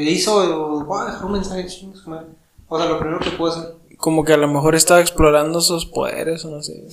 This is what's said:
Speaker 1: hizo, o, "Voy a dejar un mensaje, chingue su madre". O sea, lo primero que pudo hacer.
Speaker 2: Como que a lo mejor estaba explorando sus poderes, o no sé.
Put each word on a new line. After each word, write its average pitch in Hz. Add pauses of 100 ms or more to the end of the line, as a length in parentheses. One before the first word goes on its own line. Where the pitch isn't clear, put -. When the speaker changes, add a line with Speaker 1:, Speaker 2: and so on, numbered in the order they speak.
Speaker 1:
hizo, 180
o, 156
"Voy 185
a -
dejar -
un 196
mensaje, 185
chingue 190
su -
madre". 160 (420)
O 160
sea, 165
lo 156
primero 160
que 175
pudo 165
hacer. - (220)
Speaker 2:
Como 160
que 156
a -
lo 147
mejor 147
estaba 175
explorando 160
sus 170
poderes, 165
o 160
no 147
sé. -